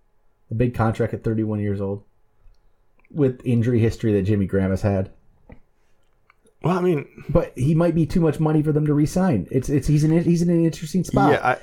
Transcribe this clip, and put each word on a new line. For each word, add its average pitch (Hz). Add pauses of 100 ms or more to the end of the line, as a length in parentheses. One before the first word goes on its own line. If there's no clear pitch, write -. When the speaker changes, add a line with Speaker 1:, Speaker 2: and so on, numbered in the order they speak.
(500)
Speaker 1:
A 117
big 123
contract 113
at -
thirty-one 107
years 101
old? 101 (1080)
With 135
injury 120
history 110
that 101
Jimmy 101
Graham 95
has 95
had? 98 (1500)
Speaker 2:
Well, 185
I -
mean, 165 (200)
Speaker 1:
But 151
he 143
might 170
be 160
too 180
much 156
money 156
for 156
them 151
to 147
re-sign. 151
It's, 135
it's, 139
he's 151
in, 160
he's 170
in 175
an 170
interesting 165
spot. 104
Speaker 2:
Yeah, 131
I, 127